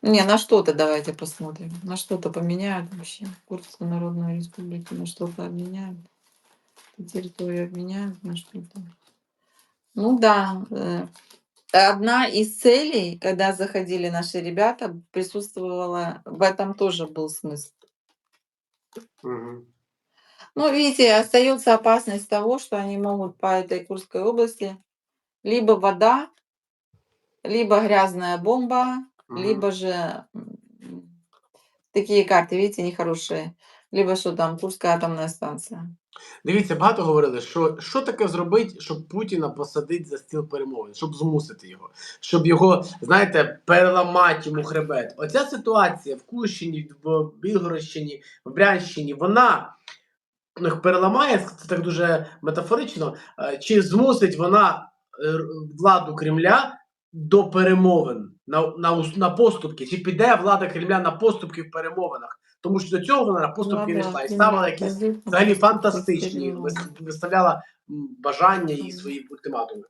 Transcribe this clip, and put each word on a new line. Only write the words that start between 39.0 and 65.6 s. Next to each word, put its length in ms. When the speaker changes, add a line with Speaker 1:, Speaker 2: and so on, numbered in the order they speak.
Speaker 2:
Путіна 420
посадить 580
за 100
стіл 320
перемовин, 440
щоб 220
змусити 520
його, 220
щоб 280
його, 380
знаєте, 640
переламати 840
йому 140
хребет. 540
Оця 280
ситуація 680
в 80
Курщині, 640
в 280
Білгородщині, 840
в 60
Брянщині, 600
вона 600
їх 200
переламає, 640
це 100
так 120
дуже 440
метафорично, 720
е, 180
чи 240
змусить 560
вона, 540
е, 60
р-, 180
владу 360
Кремля 580
до 360
перемовин 840
на, 300
на 160
ус-, 240
на 120
поступки, 580
чи 100
піде 380
влада 320
Кремля 320
на 120
поступки 520
в 80
перемовинах? 680
Тому 180
що 200
до 60
цього 200
вона 160
на 80
поступки 460
не 60
Speaker 1:
Влада 80
Speaker 2:
йшла 140
і 40
Speaker 1:
Кремля 80
Speaker 2:
ставила 240
якісь 240
Speaker 1:
пойдёт 200
на 120
Speaker 2:
взагалі 240
Speaker 1:
поступки 40
в 60